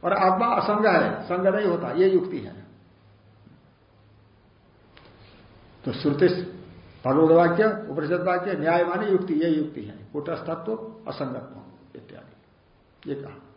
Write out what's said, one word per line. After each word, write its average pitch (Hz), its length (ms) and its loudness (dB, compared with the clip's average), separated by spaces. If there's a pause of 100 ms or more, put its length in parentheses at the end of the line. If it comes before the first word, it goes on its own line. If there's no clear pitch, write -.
और 180 80 2
आत्मा 196 340 2
असंग 214 400 0
है, 175 360 2
संग 185 240 -2
नहीं 208 200 2
होता, 165 240 -2
ये 180 180 4
युक्ति 185 300 0
है। - 280 -14 (3250)
तो 131 80 -6
श्रुति, - 640 0 (500)
भगवत 156 260 6
वाक्य, 175 580 4
उपनिषद 160 360 -4
वाक्य, 180 260 -2
न्याय 165 320 2
माने 196 260 -2
युक्ति, 175 240 2
ये 160 140 2
युक्ति 151 340 -2
है। 101 180 -14 (120)
कूटस्थत्व 165 840 -8 (140)
असंगत्व - 920 -12
इत्यादि - 380 -20 (760)
ये 139 120 -8
कहा। 143 100 -16 (240)